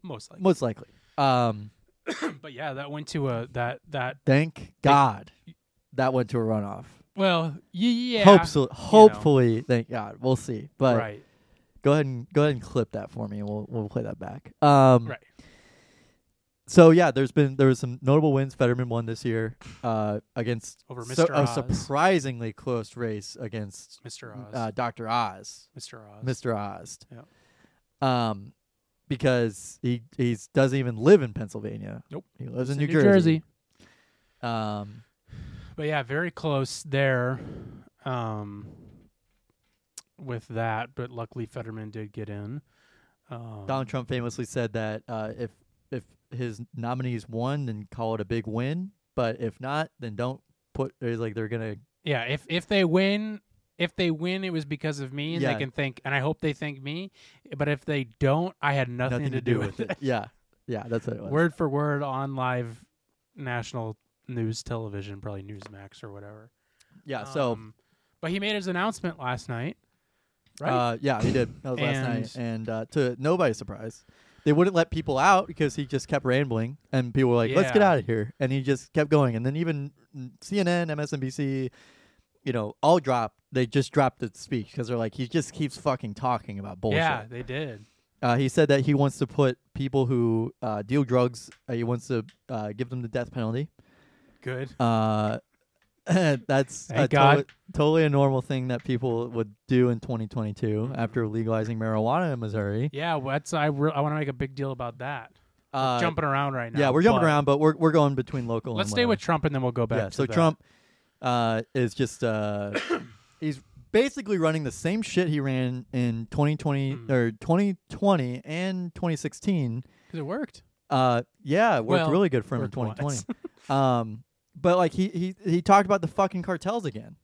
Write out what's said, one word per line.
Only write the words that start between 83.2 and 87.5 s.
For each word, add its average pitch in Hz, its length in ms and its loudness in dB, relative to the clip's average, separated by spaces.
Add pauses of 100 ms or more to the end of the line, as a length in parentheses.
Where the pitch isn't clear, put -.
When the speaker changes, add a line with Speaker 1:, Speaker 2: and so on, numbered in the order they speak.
Speaker 2:
They 127 160 2
just 135 240 0
dropped 135 280 2
the 113 140 -6
speech - 400 -8
'cause 120 140 -6
they're 120 100 -4
like, 110 180 -4
"He 127 120 -4
just 156 260 -2
keeps 147 240 -6
fucking 127 360 -4
talking 110 460 -4
about 98 200 -12
bullshit." 123 200 0
Speaker 1:
Yeah, 139 300 0
they 120 140 -12
did. 123 420 -10 (360)